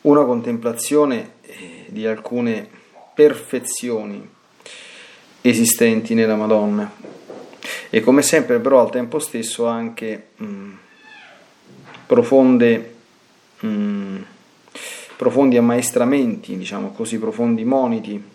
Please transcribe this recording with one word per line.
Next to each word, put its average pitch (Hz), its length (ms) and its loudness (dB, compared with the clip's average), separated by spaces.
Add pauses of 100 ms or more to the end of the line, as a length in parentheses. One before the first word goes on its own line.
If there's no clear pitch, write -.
una 147 220 4
contemplazione, 120 1160 -2
eh, - 480 -20
di 107 180 -8
alcune 110 600 -4 (460)
perfezioni 120 1120 0 (1120)
esistenti 113 760 2
nella 110 200 2
Madonna 107 560 0 (1000)
e - 120 2
come 131 200 4
sempre 123 380 2
però 131 220 4
al 113 80 2
tempo 123 300 -6
stesso 117 480 -6
anche, 113 600 -8 (140)
mm, 101 300 -14 (1300)
profonde, 120 920 4 (680)
mm, 101 520 -4 (960)
profondi 123 400 2
ammaestramenti, 120 1000 0
diciamo 98 340 -8
così, 113 260 -8
profondi 113 460 -2
moniti 117 580 -2 (140)